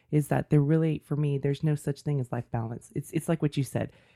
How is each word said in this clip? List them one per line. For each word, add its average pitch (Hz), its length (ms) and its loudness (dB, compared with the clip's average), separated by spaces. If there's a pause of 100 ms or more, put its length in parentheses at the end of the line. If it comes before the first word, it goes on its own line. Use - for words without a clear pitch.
(100)
is 151 180 2
that 139 220 -2
there 151 100 6
really, 156 440 2
for 151 100 -6
me, 143 240 0
there's 139 240 -2
no 151 140 2
such 143 240 -4
thing 147 180 -2
as 123 140 -4
life 120 180 -4
balance. 117 440 -6
It's, - 180 -6
it's - 160 -2
like 165 120 0
what 151 160 0
you 143 60 2
said. 113 280 -4 (260)